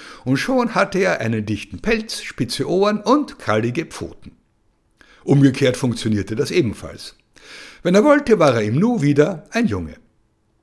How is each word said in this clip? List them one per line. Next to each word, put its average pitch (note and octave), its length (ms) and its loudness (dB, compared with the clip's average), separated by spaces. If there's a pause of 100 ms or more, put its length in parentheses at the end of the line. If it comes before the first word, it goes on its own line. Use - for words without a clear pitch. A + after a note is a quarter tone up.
(260)
und C3 120 0
schon B3 380 -2
hatte F#3+ 240 0
er F3+ 220 0
einen A2 240 -2
dichten G#2 340 -8
Pelz, A3 420 -4
spitze - 480 -6
Ohren G3+ 320 0
und C#4 380 0
krallige A#2 460 -2
Pfoten. - 480 -14 (920)
Umgekehrt C#3 520 4
funktionierte A2 600 -2
das B2+ 160 -4
ebenfalls. - 640 -4 (680)
Wenn F3+ 140 2
er G#3 80 6
wollte, C#4+ 340 4
war D3+ 160 4
er A#2 80 0
im G#2 160 0
Nu A3 240 0
wieder D3 480 2
ein A#3 160 -2
Junge. F2 300 -6 (680)